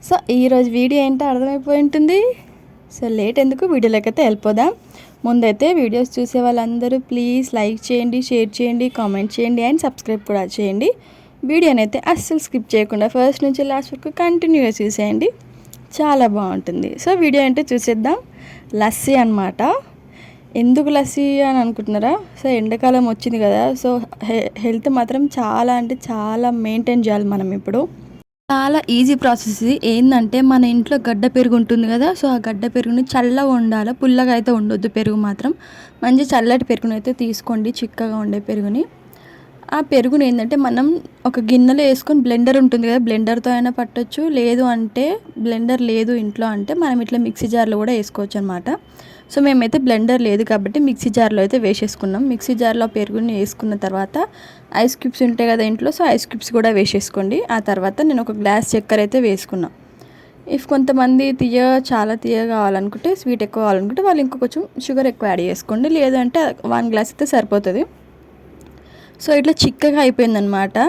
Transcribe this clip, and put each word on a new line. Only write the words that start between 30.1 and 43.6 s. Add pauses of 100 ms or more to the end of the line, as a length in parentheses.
మన (120)
ఇంట్లో (120)
గడ్డ (100)
పెరుగు
ఉంటుంది
కదా, (120)
so,
ఆ (120)
గడ్డ (100)
పెరుగుని (120)
చల్లగా
ఉండాలి,
పుల్లగా
అయితే
ఉండొద్దు
పెరుగు
మాత్రం. (500)
మంచి
చల్లటి
పెరుగుని
అయితే
తీసుకోండి,
చిక్కగా
ఉండే (100)
పెరుగుని. (920)
ఆ (120)
పెరుగుని
ఏంటంటే (100)
మనం (440)
ఒక (100)
గిన్నెలో
వేసుకొని,
బ్లెండర్
ఉంటుంది
కదా,
బ్లెండర్తో
అయినా